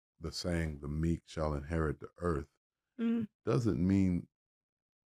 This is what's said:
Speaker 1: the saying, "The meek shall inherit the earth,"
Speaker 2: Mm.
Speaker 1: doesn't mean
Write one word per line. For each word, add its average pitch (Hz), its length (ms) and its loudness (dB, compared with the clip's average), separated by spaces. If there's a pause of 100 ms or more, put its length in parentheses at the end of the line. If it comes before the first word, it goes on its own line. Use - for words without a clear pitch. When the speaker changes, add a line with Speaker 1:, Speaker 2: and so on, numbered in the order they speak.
(200)
Speaker 1:
the 80 100 -6
saying, 82 520 0
"The 73 60 -8
meek 80 380 0
shall 76 280 -2
inherit 76 460 -2
the - 80 -14 (100)
earth," 80 280 -2 (540)
Speaker 2:
Mm. 226 260 -2 (180)
Speaker 1:
doesn't 110 400 2
mean 95 440 2 (840)